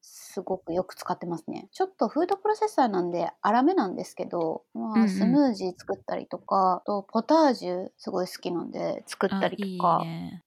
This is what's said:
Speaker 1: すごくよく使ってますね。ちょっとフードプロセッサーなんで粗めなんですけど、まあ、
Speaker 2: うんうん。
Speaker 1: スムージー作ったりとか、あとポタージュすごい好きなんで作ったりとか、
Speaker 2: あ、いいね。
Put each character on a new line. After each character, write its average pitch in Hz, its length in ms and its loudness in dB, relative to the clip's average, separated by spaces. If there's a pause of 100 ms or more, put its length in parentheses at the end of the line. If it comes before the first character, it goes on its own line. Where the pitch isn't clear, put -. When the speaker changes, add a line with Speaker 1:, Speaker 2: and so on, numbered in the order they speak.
Speaker 1:
す - 400 -14
ご 185 180 -4
く - 140 -10
よ 180 100 0
く 185 100 -8
使 - 180 -8
っ 175 60 -2
て - 80 -10
ま 170 140 -4
す - 100 -14
ね。 - 220 -10
ち - 100 -4
ょ - 40 2
っ - 120 -12
と 226 100 2
フ 277 140 -2
ー 349 60 0
ド 392 100 0
プ 403 100 -4
ロ 427 80 2
セ 427 100 -2
ッ - 20 0
サ 302 180 2
ー - 40 2
な 190 120 0
ん 175 80 0
で 170 220 -2 (100)
粗 226 220 4
め 330 100 6
な 262 140 2
ん 180 80 -6
で 185 100 -6
す - 100 -18
け 175 120 -8
ど、 165 360 -4 (120)
ま 226 160 -6
あ、 - 20 -6
Speaker 2:
う 214 60 4
ん - 20 8
う 226 40 6
ん。 208 40 2
Speaker 1:
ス 190 160 0
ム 269 240 6
ー 226 40 0
ジ 190 120 -6
ー 180 100 -4
作 - 220 -6
っ - 20 -18
た - 160 -6
り - 120 -8
と 180 100 -10
か、 185 460 2
あ - 20 -12
と 202 260 -4
ポ 226 120 0
タ 302 120 4
ー 302 180 6
ジ 185 160 -6
ュ 180 280 -4
す - 140 -10
ご 185 120 0
い 180 40 -4
好 - 60 -12
き - 180 -6
な 170 120 -2
ん - 60 -8
で - 380 -4
作 - 180 -4
っ 190 40 2
た 190 180 0
り 185 100 -4 (200)
と 180 60 -4
か、 170 180 4
Speaker 2:
あ、 - 20 -2
い - 20 -4
い 165 40 -8
ね。 170 380 -10